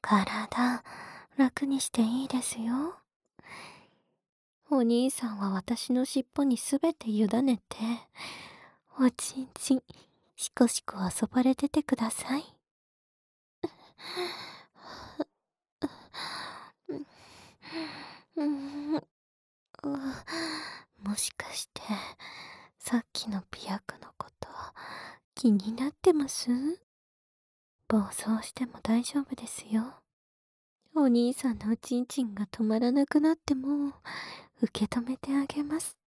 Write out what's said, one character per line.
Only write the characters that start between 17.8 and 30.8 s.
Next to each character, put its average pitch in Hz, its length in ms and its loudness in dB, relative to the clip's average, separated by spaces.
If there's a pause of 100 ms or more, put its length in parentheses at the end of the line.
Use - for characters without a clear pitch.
も 208 120 -2
し - 200 -2
か - 160 -10
し - 220 -6
て、 - 80 -12 (1000)
さ - 200 0
っ - 120 -6
き - 180 -6
の 196 120 -4 (100)
媚 - 160 -12
薬 - 320 -6
の - 180 -20
こ - 120 -12 (100)
と、 - 80 -10 (880)
気 226 160 4
に 202 220 2
な 254 160 -2
っ - 20 -8
て - 220 4
ま 285 160 2
す？ - 200 -4 (1400)
暴 220 100 6
走 220 480 -2
し - 60 -14
て 254 120 -4
も - 160 -16
大 226 220 4
丈 285 180 0
夫 269 140 -6
で - 120 -12
す - 220 -12
よ。 220 320 0 (960)